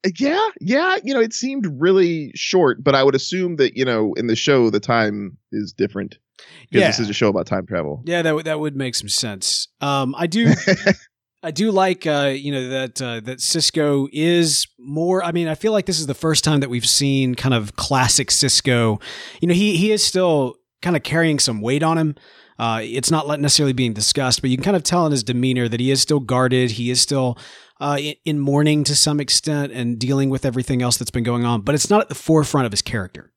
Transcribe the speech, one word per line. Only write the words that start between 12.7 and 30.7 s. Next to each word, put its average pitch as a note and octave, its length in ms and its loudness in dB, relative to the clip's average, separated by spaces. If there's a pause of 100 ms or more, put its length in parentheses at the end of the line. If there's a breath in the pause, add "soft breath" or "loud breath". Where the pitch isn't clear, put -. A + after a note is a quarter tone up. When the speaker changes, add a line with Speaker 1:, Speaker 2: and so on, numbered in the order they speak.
Speaker 2:
uh, A#2 200 -6
that B2+ 200 -10
Cisco D3 720 0
is D#3+ 540 2 (120)
more, D#3+ 440 -2
I F3 100 -4
mean, E3+ 160 0
I D#3 60 -2
feel G#3+ 180 0
like G3+ 120 0
this E3 140 -2
is D3+ 80 -4
the C#3 60 -4
first D#3 320 0
time D3 160 4
that C3+ 80 -2
we've A#2+ 180 -2
seen C3+ 480 2
kind C3 180 0
of G#2+ 220 -2
classic B2+ 560 2
Cisco. A#2+ 680 2 (420 loud breath)
You F3 80 0
know, F3 40 4
he, G3+ 220 2
he G3+ 160 2
is G#3 100 2
still D#3+ 540 0 (260)
kind F3 140 0
of - 80 -2
carrying D#3+ 360 2
some A2+ 220 0
weight C3+ 220 0
on E3 140 2
him. D#3 180 0 (420 soft breath)
Uh, A2+ 260 -2
it's B2+ 280 -2
not D#3 160 0
le-, D3 100 -2
necessarily C#3 360 2
being B2 200 0
discussed, A#2+ 480 -2
but C3+ 80 -2
you B2+ 80 2
can C3+ 60 -8
kind G3 140 2
of D3+ 60 -2
tell F3 220 0
in D3+ 60 0
his B2+ 120 -2
demeanor B2 440 -2
that A#2 140 -4
he C3 100 0
is C3 100 2
still D3+ 200 0
guarded. B2+ 500 0
He A#2+ 180 -4
is B2+ 120 0
still, C3 360 -2 (440 loud breath)
uh, C#3+ 180 -2
in, D3 160 -6 (100)
in D3+ 140 0
mourning D3 440 2
to C#3 120 -2
some D3 260 2
extent C#3+ 520 -2
and A#2+ 240 -4
dealing C3+ 320 0
with C3 160 -2
everything B2+ 360 -2